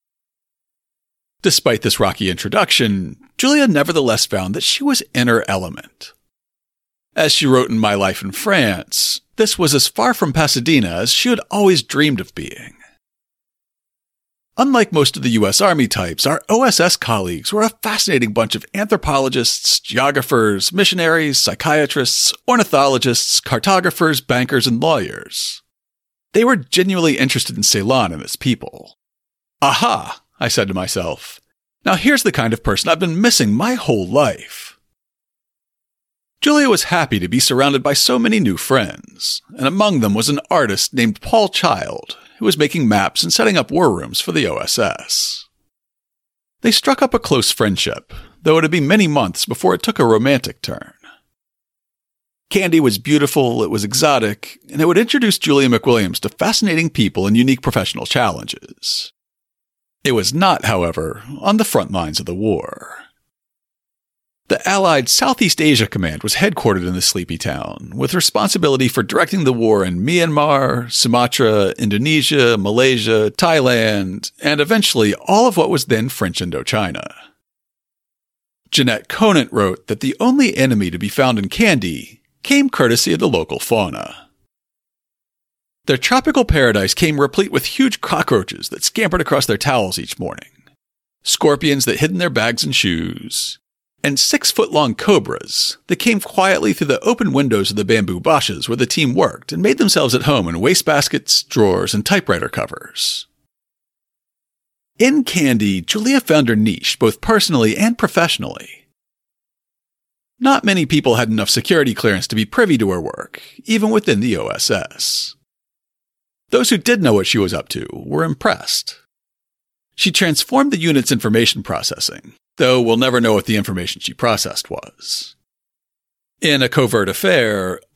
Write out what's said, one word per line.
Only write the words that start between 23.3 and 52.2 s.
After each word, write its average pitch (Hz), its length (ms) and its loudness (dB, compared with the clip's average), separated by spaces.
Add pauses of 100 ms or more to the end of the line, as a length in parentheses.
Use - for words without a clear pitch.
cartographers, 170 840 0
bankers, 127 460 0
and 123 160 0
lawyers. - 800 -4 (680)
They 220 120 4
were 247 120 2
genuinely 180 600 0
interested 131 380 -2
in 104 60 -4
Ceylon 104 480 2
and 78 100 -10
its - 140 -12
people. - 640 -6 (640)
"Aha," 139 580 0 (200)
I - 80 0
said 104 180 0
to 98 80 -4
myself. 87 680 -8 (440)
"Now 190 100 2
here's 254 300 2
the 190 80 0
kind 113 200 -2
of - 120 -4
person 101 240 -2
I've 160 100 2
been 175 220 -2
missing 147 340 2
my 208 200 0
whole 104 340 -2
life." - 680 -2 (1600)
Julia 294 280 4
was 202 160 2
happy 147 360 0
to 90 80 -2
be 131 120 0
surrounded 135 420 2
by 143 120 0
so 247 240 2
many 220 220 2
new 104 160 0
friends, - 840 -4 (160)
and 131 120 -2
among 190 320 2
them 104 140 2
was 110 140 -2
an 143 120 -2 (100)
artist 127 440 0
named 117 260 0
Paul 220 280 0
Child, - 680 -4 (220)
who 220 60 -4
was 175 140 2
making 147 300 0
maps 101 340 2
and 165 100 -4
setting 220 240 2
up 143 140 0
war 160 220 4
rooms 82 280 -6
for - 120 -6
the 147 140 0
O 78 100 -4
S - 220 -4
S. - 680 -4 (1160)
They 233 80 0
struck - 320 0
up 262 120 0
a 233 40 2
close - 340 0
friendship, - 600 -2 (300)
though 160 160 4
it 165 40 2
would 156 80 2
be 170 100 0
many 180 260 4
months 127 380 0
before - 300 0
it 87 80 -2
took - 160 -2
a 139 60 4
romantic 120 580 2
turn. - 320 -12 (1600)